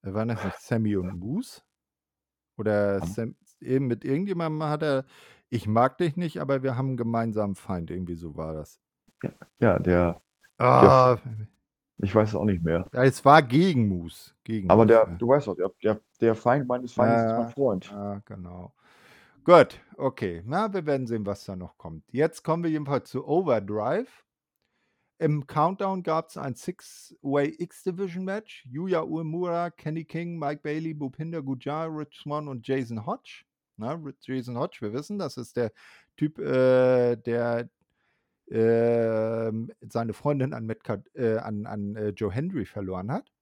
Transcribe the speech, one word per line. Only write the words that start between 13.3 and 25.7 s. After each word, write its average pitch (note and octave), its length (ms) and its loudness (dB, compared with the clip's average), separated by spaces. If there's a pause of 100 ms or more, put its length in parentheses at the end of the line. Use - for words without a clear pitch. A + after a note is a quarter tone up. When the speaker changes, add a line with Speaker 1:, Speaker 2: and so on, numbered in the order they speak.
Speaker 1:
gegen C3 460 2
Moose, E2+ 440 -8 (100)
gegen G#2 260 -6
Speaker 2:
Aber A2 160 10
Speaker 1:
Moose, - 0 -
Speaker 2:
der, A2 220 8
Speaker 1:
ja. F2 120 -10
Speaker 2:
du A#2 80 -2
weißt C3+ 200 2
doch, F#2+ 80 -6
der, F#2 160 -4 (120)
der, G#2+ 180 0 (200)
der A2+ 140 4
Feind B2 320 0
meines B2 260 -6
Feindes A#2 300 4
ist A2+ 120 0
mein A#2 120 -4
Speaker 1:
Ja, - 0 -
Speaker 2:
Freund. A#2 440 -2
Speaker 1:
ja, G2+ 340 -10
genau. F2+ 480 -16 (720)
Gut, E3+ 360 8 (160)
okay. F#2+ 480 -4
Na, G3 280 -4
wir F3 120 -4
werden C3 220 -2
sehen, A2 180 -4
was G2 200 -6
da G2 100 -10
noch F2+ 220 -14
kommt. D#2+ 340 -14
Jetzt D#3 320 -2
kommen E3+ 200 -2
wir E3 80 -2
jedenfalls C#3+ 400 -4
zu B2+ 160 -6
Overdrive. C3 1000 -2 (960)
Im D3+ 280 -2
Countdown F#3+ 560 -2